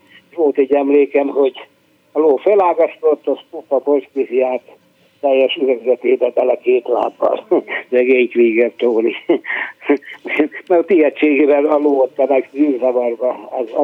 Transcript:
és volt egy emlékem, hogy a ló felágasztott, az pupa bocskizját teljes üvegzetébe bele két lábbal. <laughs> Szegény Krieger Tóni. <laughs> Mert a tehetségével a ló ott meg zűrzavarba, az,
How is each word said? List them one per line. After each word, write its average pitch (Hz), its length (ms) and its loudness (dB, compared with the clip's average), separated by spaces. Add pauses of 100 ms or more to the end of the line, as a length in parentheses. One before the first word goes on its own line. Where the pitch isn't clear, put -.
(300)
és - 60 -20
volt 147 220 0
egy 135 160 0
emlékem, 139 540 2
hogy 135 260 0 (580)
a 143 80 -6
ló 151 160 4
felágasztott, 175 920 0
az 135 100 -2 (140)
pupa 143 260 -4
bocskizját 127 840 -2 (580)
teljes 135 420 0
üvegzetébe 123 720 0
bele 123 280 0
két 123 240 0
lábbal. 120 640 -2
<laughs> 160 140 0 (280)
Szegény 123 380 2
Krieger 117 480 2
Tóni. 117 360 0 (140)
<laughs> - 960 -4
Mert - 580 -2
a - 40 0
tehetségével 147 800 2
a 151 120 2
ló 143 240 2
ott 131 280 -2
meg 135 240 0
zűrzavarba, 123 960 -2 (120)
az, 113 40 -6 (180)